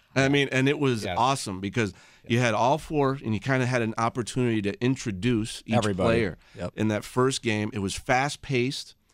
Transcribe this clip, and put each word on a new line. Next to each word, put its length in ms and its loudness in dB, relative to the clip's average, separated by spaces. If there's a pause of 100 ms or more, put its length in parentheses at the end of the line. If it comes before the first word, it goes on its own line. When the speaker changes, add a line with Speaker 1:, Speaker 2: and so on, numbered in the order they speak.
(160)
Speaker 1:
I 140 4
mean, 220 4
and 160 2
it 120 2
was 260 0
Speaker 2:
Yes. 120 -4
Speaker 1:
awesome 440 0
because 320 0 (340)
you 120 2
had 160 2
all 240 2
four, 440 -2
and 120 -2
you 40 -2
kinda 280 0
had 160 0
an 160 -2
opportunity 640 0
to 200 -4
introduce 840 0
each 100 0
Speaker 3:
Everybody. 320 2
Speaker 1:
player 300 2 (200)
Speaker 3:
Yep. 180 -8
Speaker 1:
in 140 0
that 160 0
first 380 0
game. 300 0
It 60 -4
was 160 -2
fast-paced. 1000 -2 (180)